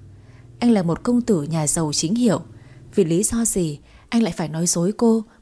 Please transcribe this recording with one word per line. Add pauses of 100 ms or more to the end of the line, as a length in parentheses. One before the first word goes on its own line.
(600)
Anh
là
một
công
tử
nhà
giàu
chính
hiệu, (540)
vì
lý
do
gì (300)
anh
lại
phải
nói
dối
cô (180)